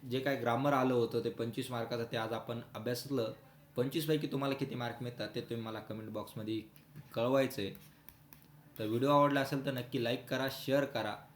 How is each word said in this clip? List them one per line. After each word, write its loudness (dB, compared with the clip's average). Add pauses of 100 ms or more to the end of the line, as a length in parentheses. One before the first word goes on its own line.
(120)
जे 0
काय 0
ग्रामर 2
आलं 4
होतं 2
ते 0
पंचवीस -4
मार्काचं, -4
ते -2
आज -2
आपण -4 (160)
अभ्यासलं. -2 (420)
पंचवीस 0
पैकी 2
तुम्हाला 0
किती -4
मार्क -4
मिळतात -6
ते -2
तुम्ही -4
मला -6
कमेंट -8
बॉक्समध्ये -4 (520)
कळवायचं 2
आहे. -2 (1080)
तर -2
व्हिडिओ 4
आवडला 6
असेल -2
तर 0
नक्की -2
लाईक 0
करा, 0
शेअर 2
करा -2 (200)